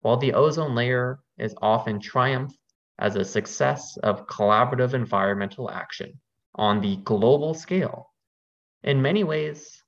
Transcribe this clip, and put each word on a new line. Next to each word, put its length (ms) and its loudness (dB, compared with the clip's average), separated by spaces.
While 160 2
the 180 0
ozone 400 2
layer 460 -2
is 240 -6
often 380 0
triumphed 580 -2
as 180 0
a 80 0
success 760 -2
of 240 -2
collaborative 680 2
environmental 760 -2
action 500 -12
on 260 2
the 160 0
global 580 2
scale, 560 -4
in 180 2
many 240 2
ways 640 -6